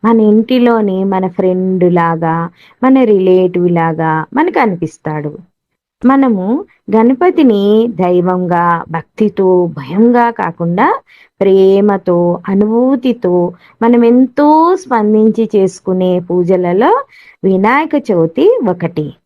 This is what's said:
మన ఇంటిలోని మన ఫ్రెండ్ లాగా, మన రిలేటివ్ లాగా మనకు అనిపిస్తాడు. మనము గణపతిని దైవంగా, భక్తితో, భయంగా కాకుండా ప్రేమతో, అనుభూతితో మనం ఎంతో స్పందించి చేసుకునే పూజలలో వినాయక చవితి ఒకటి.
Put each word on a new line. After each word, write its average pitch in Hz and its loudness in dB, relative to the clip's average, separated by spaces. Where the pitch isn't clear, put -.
మన 226 2
ఇంటిలోని 220 0
మన 190 -2
ఫ్రెండ్ 185 -2
లాగా, 165 -2
మన 262 4
రిలేటివ్ 185 2
లాగా 160 -2
మనకు 311 -2
అనిపిస్తాడు. 156 -6
మనము 254 0
గణపతిని 233 2
దైవంగా, 180 0
భక్తితో, 185 0
భయంగా 202 0
కాకుండా 190 -2
ప్రేమతో, 190 2
అనుభూతితో 214 0
మనం 240 2
ఎంతో 294 2
స్పందించి 220 0
చేసుకునే 185 -2
పూజలలో 180 0
వినాయక 247 0
చవితి 247 0
ఒకటి. 170 -6